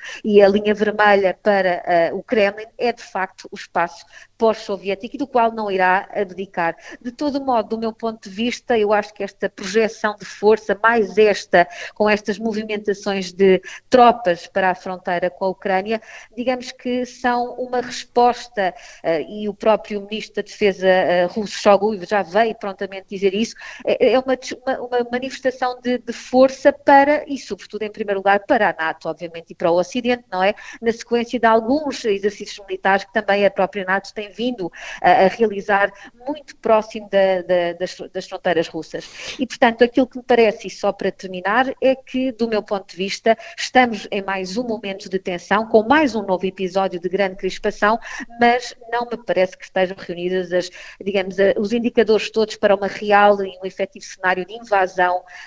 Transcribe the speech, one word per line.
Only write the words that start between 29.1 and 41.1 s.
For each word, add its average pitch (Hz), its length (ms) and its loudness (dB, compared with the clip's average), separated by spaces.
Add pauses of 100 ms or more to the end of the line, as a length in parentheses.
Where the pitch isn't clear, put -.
e 180 40 -16
para 175 160 0
o 170 60 4
Ocidente, 240 540 -2
não 185 120 -2
é? 196 120 2 (260)
Na 226 120 -2
sequência 233 480 -4
de 233 60 2
alguns 240 580 2
exercícios 202 640 -4
militares 190 380 0
que - 80 -20
também 202 340 2
a 190 40 4
própria 190 340 -4
nato 190 280 -4
tem 208 180 -12
vindo 220 400 -6 (300)
a, 180 100 6
a 180 180 6
realizar 196 640 0 (340)
muito 294 300 -10
próximo 214 520 0
da, 190 340 2
da, 175 360 0
das, 180 180 -8 (160)
das 185 140 -10
fronteiras 170 420 -2
russas. - 400 -12 (300)
E, 254 80 -2
portanto, 233 380 2
aquilo 254 220 2
que 254 120 -14
me 240 60 -16
parece, 226 420 2
e 185 40 -10
só 196 220 -4
para 196 180 -4